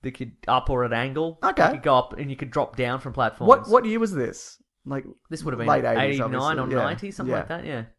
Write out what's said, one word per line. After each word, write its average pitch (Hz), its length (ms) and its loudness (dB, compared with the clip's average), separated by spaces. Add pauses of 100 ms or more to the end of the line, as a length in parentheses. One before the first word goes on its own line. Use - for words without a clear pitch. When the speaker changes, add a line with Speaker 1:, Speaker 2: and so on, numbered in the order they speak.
Speaker 1:
that 131 100 -8
could 120 200 -10 (160)
up 127 220 2
or 123 140 2
at 113 80 -2
angle. 135 500 -2
Speaker 2:
Okay. - 240 4
Speaker 1:
You 147 60 4
could 143 100 -8
go 135 160 6
up - 180 0
and 139 140 -8
you 131 60 -8
could 135 140 -10
drop - 260 -2
down 127 240 -2
from 135 120 -10
platforms. 123 360 0
Speaker 2:
What, 247 200 6
what 240 160 6
year 220 140 -2
was 220 140 0
this? - 500 -6 (240)
Like 139 180 -8 (260)
Speaker 1:
This 160 120 -8
would 151 100 -4
have 120 60 -6
been 117 100 -2
Speaker 2:
late 139 160 4
eighties, 131 360 0
Speaker 1:
eighty-nine 113 140 0 (240)
Speaker 2:
obviously. 131 160 -2
Speaker 1:
or 127 40 2
Speaker 2:
Yeah. 113 60 2
Speaker 1:
ninety, 175 260 -4
something 127 220 -4
Speaker 2:
Yeah. 113 80 0
Speaker 1:
like - 80 -8
that. 170 180 -8
Yeah. 123 180 -6 (140)